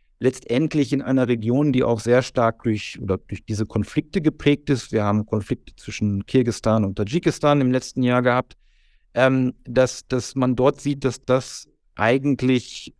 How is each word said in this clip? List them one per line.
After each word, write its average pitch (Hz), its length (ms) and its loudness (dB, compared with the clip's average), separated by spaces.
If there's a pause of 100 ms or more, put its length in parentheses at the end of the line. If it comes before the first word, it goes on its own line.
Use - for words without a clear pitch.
(200)
letztendlich 135 720 0
in 139 80 -2
einer 127 260 0
Region, 123 460 0
die 127 100 2
auch 117 160 0
sehr 123 220 4
stark 117 420 -2
durch, - 380 -4
oder 95 160 -2
durch - 280 -12
diese 107 200 -2
Konflikte - 560 -2
geprägt 147 480 0
ist. 127 220 -2
Wir 107 120 0
haben 104 220 0
Konflikte - 500 -6
zwischen 101 500 -4
Kirgisistan 113 580 0
und 98 120 -4
Tadschikistan 147 680 0
im 127 100 2
letzten 127 320 -2
Jahr 123 180 2
gehabt, 123 340 0 (580)
ähm, 131 400 2 (100)
dass, 123 440 0
dass - 280 -4
man 127 200 0
dort 131 260 2
sieht, 143 240 -4
dass - 200 -2
das - 440 -2 (260)
eigentlich, 127 1040 0